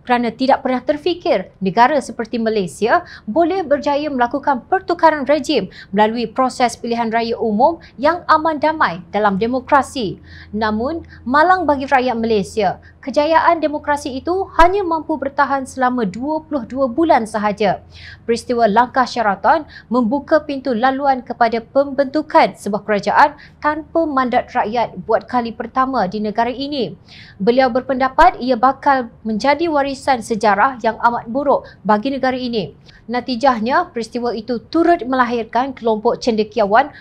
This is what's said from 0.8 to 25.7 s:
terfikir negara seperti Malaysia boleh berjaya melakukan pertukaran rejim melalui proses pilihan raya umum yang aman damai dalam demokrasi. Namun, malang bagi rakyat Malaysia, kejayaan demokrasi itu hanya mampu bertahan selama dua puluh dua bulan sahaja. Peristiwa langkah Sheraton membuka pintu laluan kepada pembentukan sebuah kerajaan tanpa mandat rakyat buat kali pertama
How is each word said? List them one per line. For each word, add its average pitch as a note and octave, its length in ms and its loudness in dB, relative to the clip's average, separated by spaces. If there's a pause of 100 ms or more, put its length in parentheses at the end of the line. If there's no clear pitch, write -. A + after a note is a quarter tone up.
terfikir D4 800 -2
negara A#3 400 2
seperti A#3 400 -8
Malaysia A3 640 0 (240)
boleh E4+ 320 0
berjaya D4 480 -2
melakukan C4+ 640 -2
pertukaran E4 560 0
rejim C#4 400 0 (240)
melalui A3 320 2
proses A#3+ 560 -2
pilihan A#3 320 -4
raya A#3 240 -2
umum A#3 400 2 (240)
yang E4+ 240 0
aman D#4 320 2
damai C4+ 560 0
dalam G3+ 240 2
demokrasi. B3+ 800 0 (400)
Namun, A3+ 480 -2 (240)
malang E4 400 4
bagi C#4 160 0
rakyat B3+ 320 2
Malaysia, G#3+ 640 0 (240)
kejayaan D#4 560 2
demokrasi D4 560 -4
itu F4+ 400 -4
hanya F4+ 240 6
mampu D#4+ 400 -4
bertahan C4+ 480 -2
selama B3+ 400 -2
dua C#4 320 -6
puluh C#4+ 240 -6
dua C4 240 -4
bulan C4 400 2
sahaja. G#3 560 -2 (400)
Peristiwa A#3 400 0
langkah A#3+ 400 2
Sheraton A3 640 0 (200)
membuka C#4 560 0
pintu C#4 320 -4
laluan C4 480 0
kepada A#3 340 0
pembentukan C#4 960 2
sebuah G#3 300 -6
kerajaan G#3 500 2 (300)
tanpa D4+ 400 -2
mandat C4 480 -2
rakyat A3+ 400 -2 (160)
buat A3 180 2
kali A#3 300 -4
pertama B3+ 500 -2